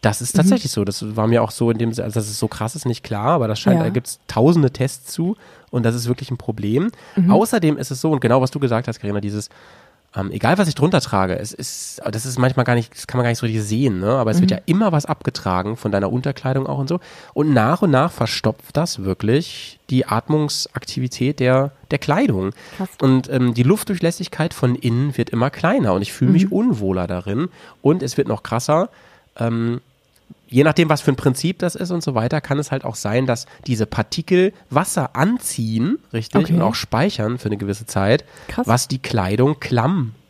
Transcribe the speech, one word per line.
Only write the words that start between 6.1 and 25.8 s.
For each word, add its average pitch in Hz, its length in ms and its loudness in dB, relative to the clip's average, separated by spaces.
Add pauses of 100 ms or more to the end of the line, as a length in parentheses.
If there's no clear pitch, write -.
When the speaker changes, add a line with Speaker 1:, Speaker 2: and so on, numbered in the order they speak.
Speaker 1:
ein 123 60 -4
Problem. 113 540 -2 (260)
Speaker 2:
Mhm. 180 140 4
Speaker 1:
Außerdem 196 480 4
ist 139 120 -8
es 131 120 -6
so, 160 80 2
und 147 100 2
genau 127 220 4
was 131 80 0
du 147 100 -6
gesagt 120 280 0
hast, 113 120 -8
Carina, 101 220 -4
dieses, 104 260 -4 (680)
ähm, 95 140 -4
egal - 280 2
was 190 100 2
ich 143 80 -2
drunter 165 240 2
trage, 95 400 0
es 113 120 -10
ist, - 560 -12
das 110 160 -6
ist 127 140 -6
manchmal 127 260 2
gar 120 120 2
nicht, 117 180 -2
das - 140 -16
kann 123 100 -2
man 120 60 2
gar 120 60 2
nicht 117 100 -2
so 120 60 -2
richtig 110 180 0
sehen, 110 340 0
ne? 98 120 0
Aber 123 200 2
es 175 100 4
wird 185 120 4
Speaker 2:
Mhm. 180 60 -2
Speaker 1:
ja - 80 -10
immer 190 260 2
was 147 140 0
abgetragen 98 680 -2
von 110 140 -4
deiner 98 220 0
Unterkleidung 131 560 -2
auch 139 100 -4
und 135 100 -4
so. 175 120 -2 (320)
Und 151 200 2
nach 123 300 4
und 190 80 4
nach 143 220 4
verstopft - 640 -4
das 151 260 -2
wirklich 107 760 -2 (100)
die 127 160 2
Atmungsaktivität 131 1300 -2
der, 131 320 2 (180)
der 143 80 0
Kleidung. 143 540 0 (240)
Speaker 2:
Krass. 190 140 -6 (100)
Speaker 1:
Und, 131 320 4
ähm, 123 220 2
die 120 100 2
Luftdurchlässigkeit 170 920 0
von 117 220 0
innen 127 400 0
wird 120 140 -2
immer 123 200 0
kleiner 175 440 2